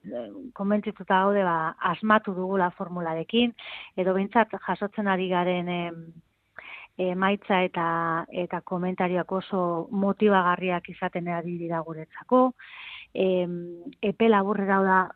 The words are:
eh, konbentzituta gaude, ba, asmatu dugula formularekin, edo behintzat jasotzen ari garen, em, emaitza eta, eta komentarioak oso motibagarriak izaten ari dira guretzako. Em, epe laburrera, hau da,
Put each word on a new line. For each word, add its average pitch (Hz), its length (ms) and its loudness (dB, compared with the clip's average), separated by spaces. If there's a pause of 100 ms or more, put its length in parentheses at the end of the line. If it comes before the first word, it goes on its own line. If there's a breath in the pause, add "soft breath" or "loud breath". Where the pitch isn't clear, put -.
eh, 233 240 -10 (240)
konbentzituta 196 720 0
gaude, 202 200 2
ba, 165 360 0
asmatu 214 560 0
dugula 185 340 0
formularekin, 175 840 -2 (400 loud breath)
edo 185 180 2
behintzat 202 360 2 (120)
jasotzen 202 460 -4
ari 185 200 2
garen, 175 420 0
em, 170 440 -6 (840 loud breath)
emaitza 185 680 2
eta, 165 680 0
eta 175 320 -6
komentarioak 180 680 -2
oso 180 580 -2
motibagarriak 185 1000 2
izaten 175 380 -6
ari 170 300 -4
dira 170 220 -4
guretzako. 165 720 0 (580 loud breath)
Em, 175 680 -2 (180)
epe 226 300 2
laburrera, 202 480 4
hau 196 60 4
da, 190 160 6 (160)